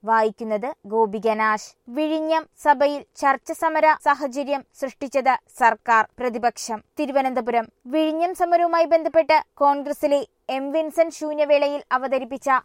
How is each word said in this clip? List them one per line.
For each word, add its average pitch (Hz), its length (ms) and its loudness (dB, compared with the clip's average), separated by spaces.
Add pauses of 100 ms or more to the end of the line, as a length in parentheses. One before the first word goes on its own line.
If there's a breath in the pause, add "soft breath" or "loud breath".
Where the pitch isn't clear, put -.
വായിക്കുന്നത് 220 640 0 (180)
ഗോപിക 214 480 0
നാശ്. 214 360 -2 (180)
വിഴിഞ്ഞം 311 560 -2 (160)
സഭയിൽ 285 420 2 (160)
ചർച്ച 277 340 -2
സമര 311 340 0 (140)
സാഹചര്യം 277 640 -2 (140)
സൃഷ്ടിച്ചത് 262 580 -2 (220)
സർക്കാർ, 226 480 2 (100)
പ്രതിപക്ഷം. 233 680 -4 (160)
തിരുവനന്തപുരം. 254 720 -2 (200)
വിഴിഞ്ഞം 311 500 0
സമരവുമായി 339 520 2
ബന്ധപ്പെട്ട് 311 500 2 (160)
കോൺഗ്രസിലെ 285 640 0 (300)
എം 269 200 -4
വിൻസെന്റ് 320 460 0
ശൂന്യവേളയിൽ 294 680 0 (100)
അവതരിപ്പിച്ച 262 560 -4 (180)